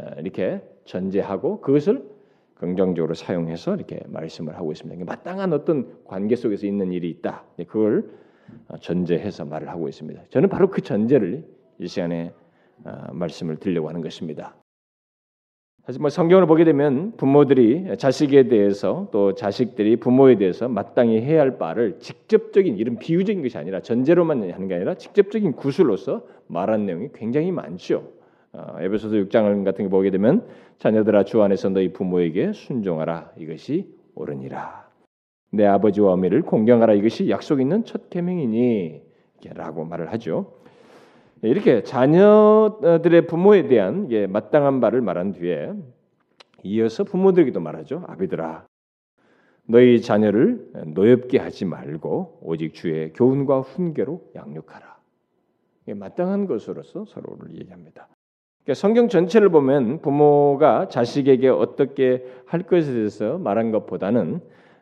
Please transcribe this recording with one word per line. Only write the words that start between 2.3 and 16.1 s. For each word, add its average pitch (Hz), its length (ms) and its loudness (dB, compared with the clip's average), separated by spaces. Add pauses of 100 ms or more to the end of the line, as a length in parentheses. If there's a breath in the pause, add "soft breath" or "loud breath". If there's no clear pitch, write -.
긍정적으로 87 580 -2
사용해서 85 600 -6
이렇게 - 320 -12
말씀을 80 500 -12
하고 80 140 -8
있습니다. - 240 -14
그러니까 87 200 -10
마땅한 185 380 -6
어떤 143 500 -4
관계 101 320 -4
속에서 104 320 -6
있는 101 240 -4
일이 87 180 -6
있다. - 360 -12 (100)
네, 87 80 -12
그걸, 110 460 -2 (580 loud breath)
어, 82 100 -18
전제해서 87 680 -4
말을 76 240 -12
하고 82 180 -8
있습니다. 78 420 -14
저는 160 200 0
바로 180 200 0
그 - 120 -6
전제를 117 680 -2 (320)
이 90 80 -10
시간에, 85 460 -8 (500 soft breath)
어, - 280 -16
말씀을 80 440 -8
드리려고 80 340 -6
하는 85 120 -10
것입니다. 78 540 -12 (1300)
사실 131 160 -10
뭐 147 80 0
성경을 175 360 4